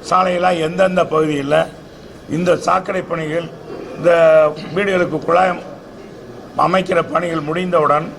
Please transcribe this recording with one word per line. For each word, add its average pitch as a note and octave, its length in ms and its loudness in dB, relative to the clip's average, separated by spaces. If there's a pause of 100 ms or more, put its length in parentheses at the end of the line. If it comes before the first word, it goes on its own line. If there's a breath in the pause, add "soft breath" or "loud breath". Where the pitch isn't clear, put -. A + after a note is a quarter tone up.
சாலையெல்லாம் F3+ 580 2
எந்தெந்த F3+ 380 2
பகுதியில் D3+ 540 0 (680)
இந்த E3+ 260 2
சாக்கடை F#3 460 -2
பணிகள், D#3+ 460 -4 (500)
இந்த E3 140 4 (640)
வீடுகளுக்கு F3+ 460 0
குழாய் F3 400 2 (1000)
அமைக்கிற F3+ 440 2 (120)
பணிகள் E3 360 -2
முடிந்தவுடன் E3 580 -2 (120)